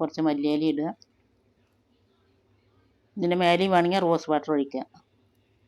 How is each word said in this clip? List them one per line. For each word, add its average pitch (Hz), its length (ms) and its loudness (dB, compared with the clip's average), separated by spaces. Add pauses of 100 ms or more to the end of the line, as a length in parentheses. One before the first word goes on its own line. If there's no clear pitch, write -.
കുറച്ച് 160 280 -4
മല്ലിയില 151 440 0
ഇടുക. 147 160 -4 (2250)
ഇതിൻ്റെ 175 260 0
മേലെയും 175 340 2
വേണമെങ്കിൽ 175 300 2
റോസ് 165 260 0
വാട്ടർ 151 240 -2
ഒഴിക്കുക. 135 280 -4 (840)